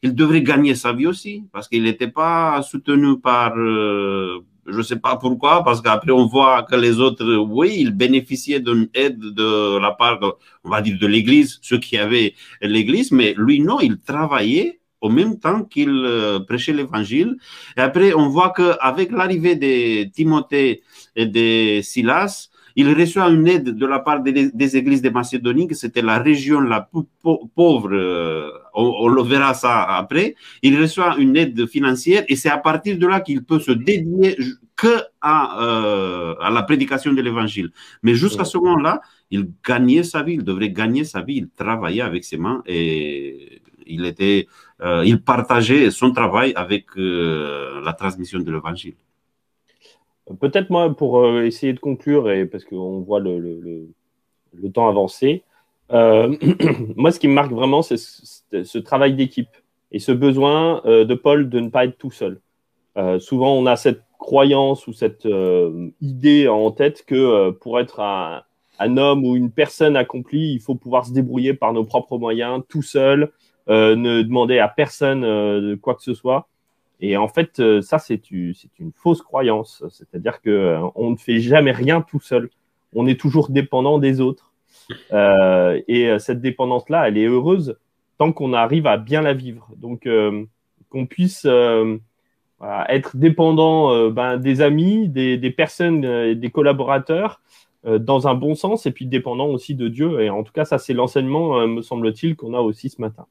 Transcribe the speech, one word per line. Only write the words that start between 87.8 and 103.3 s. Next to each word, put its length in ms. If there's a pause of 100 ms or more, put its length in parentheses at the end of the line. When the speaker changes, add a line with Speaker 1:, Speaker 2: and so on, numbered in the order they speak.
Speaker 2:
tant 140
qu'on 220
arrive 340
à 100
bien 240
la 120
vivre. 420
Donc, 300
euh, 400 (440)
qu'on 160
puisse, 400
euh, 520 (600)
voilà, 340
être 240
dépendant, 720
euh, 180
ben, 280
des 240
amis, 480
des, 280
des 140
personnes, 540
euh, 280
des 160
collaborateurs, 920 (440)
euh, 140
dans 300
un 60
bon 200
sens, 300
et 60
puis 140
dépendant 420
aussi 280
de 140
Dieu. 320
Et 80
en 140
tout 100
cas, 100
ça, 140
c'est 160
l'enseignement, 640
euh, 80
me 140
semble-t-il, 560
qu'on 160
a 80
aussi 280
ce 120
matin. 300